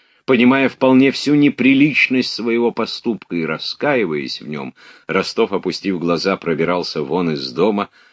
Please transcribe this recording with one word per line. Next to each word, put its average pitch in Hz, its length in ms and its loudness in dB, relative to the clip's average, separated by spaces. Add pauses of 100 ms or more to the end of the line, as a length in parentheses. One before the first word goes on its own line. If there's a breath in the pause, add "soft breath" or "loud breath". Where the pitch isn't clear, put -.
(260 soft breath)
понимая 127 420 4
вполне 131 440 4
всю 147 240 0
неприличность 135 1000 2
своего 117 400 0
поступка 107 640 -6
и 82 80 -2
раскаиваясь 78 960 -4
в - 80 -16
нем, 69 240 -10 (340 loud breath)
Ростов, 95 460 -2
опустив 90 460 -4
глаза, 85 360 0
пробирался 82 680 -4
вон 82 280 -2
из 67 220 -8
дома, 101 360 -2 (240 soft breath)